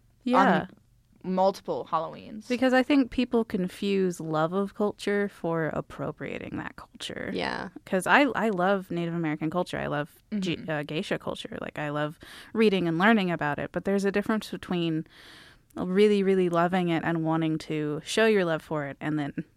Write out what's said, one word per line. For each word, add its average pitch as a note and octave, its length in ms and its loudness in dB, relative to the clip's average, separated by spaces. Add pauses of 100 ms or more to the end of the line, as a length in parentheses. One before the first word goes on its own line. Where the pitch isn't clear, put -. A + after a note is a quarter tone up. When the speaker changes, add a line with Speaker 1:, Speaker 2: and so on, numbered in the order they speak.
(240)
Speaker 1:
Yeah. B3 140 4 (240)
Speaker 2:
on F#3 60 -8 (540)
multiple F#3 680 0
Halloweens. D#3+ 560 -6
Speaker 1:
Because B3 260 2
I B3+ 80 6
think C4+ 300 2
people A#3+ 320 0
confuse F#3+ 760 -2
love D#3+ 320 0
of G3 220 -2
culture G3+ 540 -2
for E3 400 -2
appropriating - 880 -8
that - 180 -8
culture. - 580 -12
Speaker 3:
Yeah. D#2 360 -4 (180)
Speaker 1:
'Cause F#3+ 220 -2
I, A3 140 6 (120)
I G#3+ 140 0
love F#3+ 420 0
Native E3+ 240 -4
American D#3+ 340 -2
culture. F3 300 -4
I C#3 80 -4
love D3 240 -4 (300)
ge-, F3+ 180 -2
Speaker 2:
Mm-hmm. - 120 -10
Speaker 1:
uh, D3+ 120 -4
geisha D#3 380 -4
culture. - 400 -8
Like, - 180 -8
I D3 120 -4
love D3+ 280 -4 (340)
reading G3 360 4
and E3 100 0
learning G3 320 4
about D3+ 300 -2
it. - 100 -6
But F3 140 -6
there's G3 200 0
a G3+ 60 2
difference G#3 400 -2
between E3 560 -2 (720)
really, G3+ 460 4
really F#3+ 260 4
loving F3 400 2
it E3 160 2
and E3 200 0
wanting D#3+ 340 2
to D3+ 460 -4
show A3+ 220 2
your G3+ 180 4
love D#3+ 180 -2
for D3+ 240 -6
it C#3 140 -12
and D3+ 180 -2
then C#3+ 140 -4 (240)